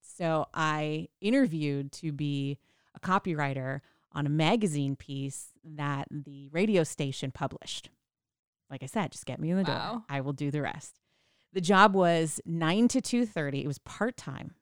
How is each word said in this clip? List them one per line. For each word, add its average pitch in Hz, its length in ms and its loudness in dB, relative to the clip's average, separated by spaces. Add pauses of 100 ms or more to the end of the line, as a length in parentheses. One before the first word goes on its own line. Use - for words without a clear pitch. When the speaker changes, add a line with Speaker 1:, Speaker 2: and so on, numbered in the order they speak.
Speaker 1:
So 160 520 -2
I 156 540 -2 (140)
interviewed 156 720 2
to 160 180 -6
be 143 480 -2 (340)
a - 60 -20
copywriter 143 800 -2 (320)
on 147 160 -2
a - 20 0
magazine 156 680 2
piece 139 560 -10 (100)
that 143 480 -6
the 139 380 -12
radio 180 340 4
station 139 480 -4
published. - 580 -8 (800)
Like 135 140 -10
I - 20 -10
said, 160 260 -2
just - 140 -14
get 127 140 -8
me 156 100 -2
in 180 80 2
the 190 60 2
door. 147 120 0
Speaker 2:
Wow. 220 320 -6
Speaker 1:
I 139 140 -4
will 139 120 -4
do 143 180 -2
the 147 100 -2
rest. - 380 -8 (540)
The 185 80 0
job 190 340 8
was 170 500 4
nine 165 440 2
to 262 120 0
two 240 240 0
thirty. 143 380 -4
It 131 40 -2
was 143 120 -4
part-time - 840 -6